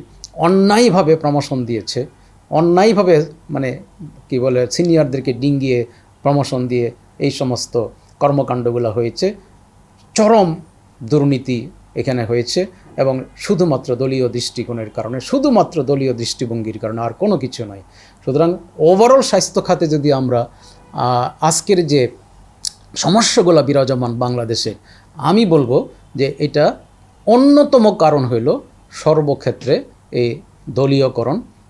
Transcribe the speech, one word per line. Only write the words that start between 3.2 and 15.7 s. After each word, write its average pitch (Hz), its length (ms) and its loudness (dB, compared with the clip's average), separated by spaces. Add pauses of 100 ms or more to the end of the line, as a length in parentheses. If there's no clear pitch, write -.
মানে 135 280 -4 (500)
কি 135 100 -2
বলে 127 320 0
সিনিয়রদেরকে 143 600 0
ডিঙ্গিয়ে 131 520 -2 (380)
প্রমোশন 135 460 0
দিয়ে 120 220 -2 (280)
এই 143 120 -2
সমস্ত 123 560 -4 (340)
কর্মকাণ্ডগুলো 123 680 0
হয়েছে। 117 440 -4 (800)
চরম 208 460 2 (420)
দুর্নীতি 131 680 -2 (240)
এখানে 123 300 -4
হয়েছে 120 420 -2 (300)
এবং 131 280 -2 (120)
শুধুমাত্র 147 600 -2
দলীয় 131 320 -2
দৃষ্টিকোণের 117 600 -8
কারণে, 120 300 -8
শুধুমাত্র 226 640 0